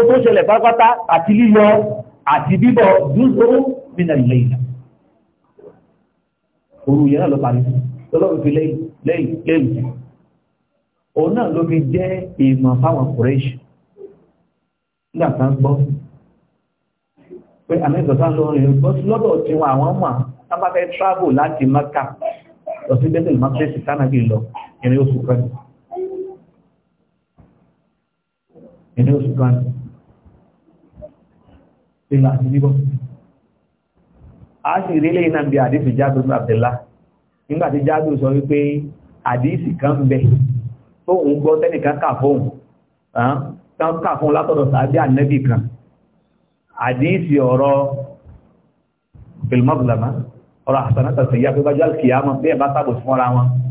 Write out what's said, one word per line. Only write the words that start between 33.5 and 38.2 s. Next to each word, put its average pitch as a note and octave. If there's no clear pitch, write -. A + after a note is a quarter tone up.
A D3+
sì F#3
rí D#3
eléyìí E3+
náà D3+
bí C#3
àdìsí B2+
Jábìrì C3
bin C3
Abdullah. B2
Nígbà D#3+
tí C#3+
Jábìrì D#3
sọ C3